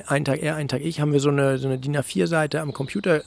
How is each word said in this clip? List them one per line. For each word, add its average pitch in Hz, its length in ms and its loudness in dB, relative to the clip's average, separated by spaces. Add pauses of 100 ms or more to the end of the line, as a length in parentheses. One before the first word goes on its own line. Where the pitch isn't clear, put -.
einen 147 140 2
Tag 135 180 0
er, 156 140 -2
einen 147 140 -4
Tag 165 100 0
ich, 156 220 -4
haben 147 100 2
wir 143 80 6
so 139 80 2
eine, 139 300 4
so 135 100 -2
eine 131 100 0
din 143 200 -2
A 131 60 0
vier 180 240 0
Seite 156 340 0
am 147 100 -6
Computer, 156 560 0